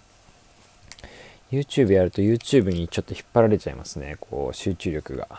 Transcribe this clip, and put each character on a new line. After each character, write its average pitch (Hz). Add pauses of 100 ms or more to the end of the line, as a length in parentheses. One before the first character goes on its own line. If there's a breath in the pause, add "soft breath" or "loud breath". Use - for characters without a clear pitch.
(1500 loud breath)
YouTube 131
や 92
る 87
と -
YouTube 113
に 85
ち -
ょ -
っ -
と -
引 -
っ -
張 117
ら 110
れ 107
ち -
ゃ -
い -
ま -
す -
ね、 73
こ 65
う、 -
集 95
中 87
力 71
が。 58 (100)